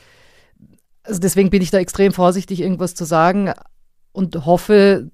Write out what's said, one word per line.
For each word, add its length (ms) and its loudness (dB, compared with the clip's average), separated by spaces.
also 160 -8
deswegen 300 0
bin 120 2
ich 100 -6
da 80 2
extrem 320 0
vorsichtig, 480 -2
irgendwas 360 -4
zu 100 -10
sagen 480 0
und 340 -6
hoffe, 680 2